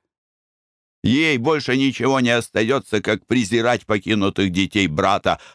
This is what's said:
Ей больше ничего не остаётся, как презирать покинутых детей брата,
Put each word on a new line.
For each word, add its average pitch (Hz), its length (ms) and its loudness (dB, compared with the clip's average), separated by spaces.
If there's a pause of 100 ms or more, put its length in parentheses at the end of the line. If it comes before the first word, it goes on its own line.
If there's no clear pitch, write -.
(1040)
Ей 147 360 2
больше 131 380 0
ничего 135 440 0
не 120 100 2
остаётся, 117 720 -2
как 107 260 -4
презирать 120 600 0
покинутых 98 640 0
детей 95 360 0
брата, 92 540 0 (140)